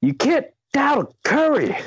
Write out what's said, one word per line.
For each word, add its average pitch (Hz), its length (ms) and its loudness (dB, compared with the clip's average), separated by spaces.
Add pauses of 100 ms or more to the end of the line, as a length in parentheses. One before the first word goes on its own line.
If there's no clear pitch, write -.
You 269 120 0
can't 285 340 0 (240)
doubt 277 420 0 (100)
Curry. 285 520 0 (120)